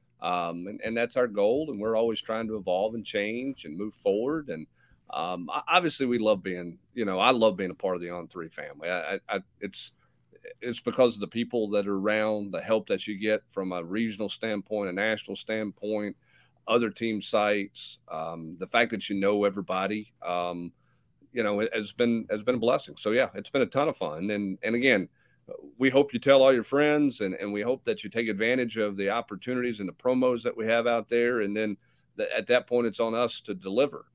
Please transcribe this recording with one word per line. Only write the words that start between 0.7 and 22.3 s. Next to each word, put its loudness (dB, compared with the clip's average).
and -2
that's 0
our 4
goal. 2
And -6
we're 0
always 2
trying -4
to -4
evolve 0
and -8
change -4
and -10
move -6
forward. 0
And, -8
um, -6
o-, -4
obviously 2
we 2
love 2
being, -8
you -4
know, 0
I 8
love 6
being -2
a -14
part -2
of -6
the -8
On -10
Three -10
family. -12
I, -2
I, -6
I, -4
it's, -12
it's -6
because 4
of -12
the -4
people -2
that 2
are 0
around, 0
the -4
help 0
that -2
you -6
get 0
from -6
a -4
regional -4
standpoint, -4
a -6
national -2
standpoint, -6
other 4
team -2
sites, -2
um, -8
the -8
fact 4
that -4
you -2
know 4
everybody, -2
um, -4
you 0
know, 0
it -2
has -6
been, 2
has -2